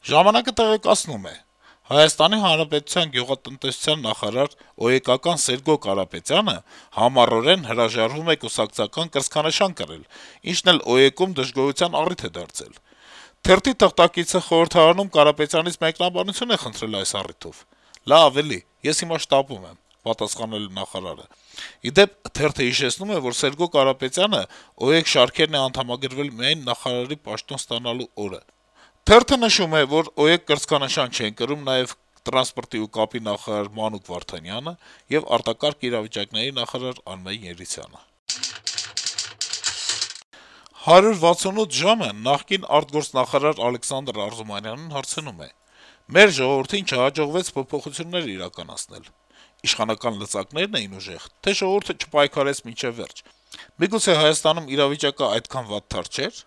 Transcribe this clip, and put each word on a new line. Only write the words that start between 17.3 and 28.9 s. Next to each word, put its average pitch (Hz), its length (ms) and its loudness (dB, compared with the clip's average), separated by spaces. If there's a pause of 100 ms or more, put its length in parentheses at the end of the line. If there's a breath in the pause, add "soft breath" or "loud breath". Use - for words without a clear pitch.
"Լավ, 147 300 8
էլի, 135 200 -4 (300)
ես 156 140 -2
հիմա 165 160 -4
շտապում 135 500 -2
եմ", 80 100 -20 (280)
պատասխանել 110 560 -4
է 95 160 -12
նախարարը։ 92 460 -10 (600 loud breath)
Ի 120 40 -2 (100)
դեպ, 202 160 4 (240)
թերթը 143 300 0
հիշեցնում 143 440 -2
է, 170 120 -2
որ 120 140 -4
Սերգո 147 360 -2
Կարապետյանը 135 680 2 (460 loud breath)
օեկ 160 260 4
շարքերն 151 400 -2
է 139 120 -2
անդամագրվել 131 760 -8
միայն 143 300 -4
նախարարի 123 480 -6 (100)
պաշտոն 110 340 -10
ստանալու 120 480 -8 (140)
օրը։ 95 180 -12 (680 soft breath)